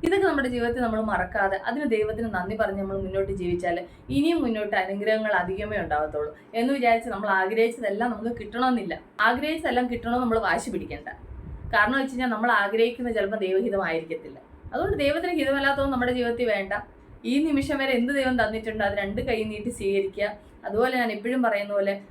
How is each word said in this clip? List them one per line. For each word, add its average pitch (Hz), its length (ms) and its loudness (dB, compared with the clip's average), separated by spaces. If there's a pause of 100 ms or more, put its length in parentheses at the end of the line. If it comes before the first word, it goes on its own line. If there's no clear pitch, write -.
ഇതൊക്കെ 381 240 4
നമ്മുടെ 285 220 2
ജീവിതത്തിൽ 240 340 0
നമ്മൾ 220 200 0
മറക്കാതെ 196 540 0 (100)
അതിന് 277 240 -2
ദൈവത്തിന് 220 440 0
നന്ദി 190 220 -2
പറഞ്ഞ് 202 260 0
നമ്മൾ 190 140 -4
മുന്നോട്ട് 196 360 -2
ജീവിച്ചാൽ 175 440 -2 (320)
ഇനിയും 311 340 2
മുന്നോട്ട് 214 340 -2
അനുഗ്രഹങ്ങൾ 208 560 0
അധികമേ 190 460 0
ഉണ്ടാവത്തുള്ളൂ. 151 520 -2 (240)
എന്ന് 233 180 2
വിചാരിച്ച് 240 380 2
നമ്മൾ 208 180 -4
ആഗ്രഹിച്ചതെല്ലാം 220 840 2
നമുക്ക് 220 300 -4
കിട്ടണമെന്നില്ല. 220 540 0 (260)
ആഗ്രഹിച്ചതെല്ലാം 247 720 2
കിട്ടണമെന്ന് 240 340 -2
നമ്മൾ 226 140 2
വാശി 220 320 0
പിടിക്കേണ്ട. 147 380 -8 (680)
കാരണം 214 240 4
വെച്ച് 269 140 -2
കഴിഞ്ഞാൽ 247 220 -2
നമ്മൾ 226 160 0
ആഗ്രഹിക്കുന്നത് 226 640 2
ചിലപ്പോൾ 202 300 0
ദൈവഹിതമായിരിക്കത്തില്ല. 170 920 -2 (340)
അതുകൊണ്ട് 392 260 0
ദൈവത്തിന് 311 340 2
ഹിതമല്ലാത്തതൊന്നും 277 600 2
നമ്മുടെ 247 180 2
ജീവിതത്തിൽ 240 360 0
വേണ്ട. 196 240 0 (520)
ഈ 233 100 0 (100)
നിമിഷം 285 340 2
വരെ 269 140 2
എന്ത് 247 220 2
ദൈവം 262 280 2
തന്നിട്ടുണ്ടോ 220 420 -2
അത് 202 140 0
രണ്ട് 202 220 -2
കൈ 240 240 0
നീട്ടി 214 260 -6
സ്വീകരിക്കുക. 196 560 0 (380)
അതുപോലെ 233 320 0
ഞാൻ 233 160 0
എപ്പോഴും 240 300 -2
പറയുന്ന 202 300 0
പോലെ 196 220 2 (160)